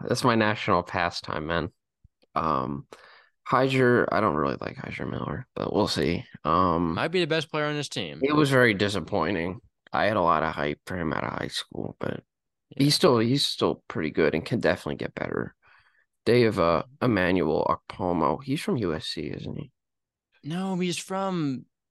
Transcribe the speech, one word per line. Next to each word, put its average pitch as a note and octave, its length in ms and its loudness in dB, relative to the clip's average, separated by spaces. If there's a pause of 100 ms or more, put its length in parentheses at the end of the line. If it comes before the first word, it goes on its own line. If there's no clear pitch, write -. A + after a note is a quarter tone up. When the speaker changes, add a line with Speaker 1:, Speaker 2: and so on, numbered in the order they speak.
Speaker 1:
that's - 200 0
my A#2 100 4
national G#2+ 480 2
pastime, F2 640 -4
man. E2 240 -2 (640)
Um, C#2+ 520 -2 (600)
Hyzier, B2+ 640 4
I F#2 80 2
don't G2 160 2
really C#2 240 0
like - 160 -8
Hyzier - 340 -8
Miller, - 460 -6
but - 160 -4
we'll G2 160 2
see. D#2+ 380 0 (180)
Um, E2+ 520 2
Speaker 2:
Might B2+ 120 -2
be F3+ 140 -2
the E3 60 0
best D#3 220 -2
player D3+ 180 -4
on D3 80 -4
this D3 120 -6
team. D#2+ 340 -8
Speaker 1:
it D3 140 0
was D3 140 4
very B2 240 6
disappointing. F#2 880 0 (320)
I F2 140 2
had G#2+ 100 2
a F#2+ 40 2
lot E2 220 4
of D#2+ 100 -2
hype D2 320 -4
for F2+ 120 -6
him D#2+ 160 -2
out G1+ 100 -2
of - 160 -6
high - 80 -4
school, - 540 -8
but - 200 -6 (500)
Speaker 2:
Yeah. C3+ 120 0
Speaker 1:
he's D3 120 4
still, B2+ 240 6
he's A#2+ 280 2
still - 400 0
pretty D#2+ 240 -4
good D#2 240 2
and E2 100 -2
can A#2 140 -2
definitely D#2 380 0
get - 180 -8
better. - 400 -6 (680)
They A#2+ 160 6
have, G#2+ 180 2
uh, E2+ 240 4 (180)
Emmanuel F2+ 680 2
Okpomo. E2 720 -2
He's C#3 160 -4
from G3+ 160 -2
U F#2 180 -2
S D#2 140 -6
C, - 140 -8
isn't G1+ 340 -10
he? - 160 -12 (720)
Speaker 2:
No, F#3 320 -6
he's F3 220 -2
from F3+ 680 -4 (260)